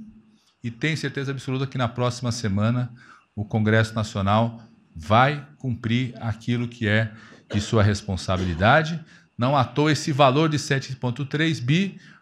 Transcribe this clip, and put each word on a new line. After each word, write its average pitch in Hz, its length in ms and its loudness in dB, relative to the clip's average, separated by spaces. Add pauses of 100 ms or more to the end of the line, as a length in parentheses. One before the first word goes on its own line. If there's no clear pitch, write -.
(640)
e 117 100 -8
tenho 151 240 -4
certeza 139 340 -6
absoluta 131 360 -4
que 135 120 -10
na 120 100 0
próxima 123 440 -4
semana 117 600 -2 (420)
o 104 100 -6
Congresso 107 500 2
Nacional 107 680 0 (340)
vai 135 520 2 (100)
cumprir 120 640 -2
aquilo 120 460 -4
que 113 220 -4
é 107 240 2 (380)
de 104 100 0
sua 107 220 2
responsabilidade. 101 1200 2 (360)
Não 131 180 0
à 127 80 4
toa 151 280 0
esse 143 180 -2
valor 143 380 4
de 151 100 0
sete 135 380 -4
ponto 127 280 -4
três 151 360 -2
bi, 170 380 0 (240)